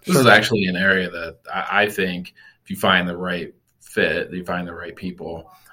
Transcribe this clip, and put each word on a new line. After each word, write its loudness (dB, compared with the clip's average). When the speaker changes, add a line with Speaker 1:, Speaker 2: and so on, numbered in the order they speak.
Speaker 1:
this 0
Speaker 2:
Sure. 6
Speaker 1:
is 6
actually 6
an -2
area 2
that -10
I, 0
I 2
think -4
if -20
you -6
find 2
the -6
right -6
fit, -2
you -10
find -6
the -12
right -14
people, -12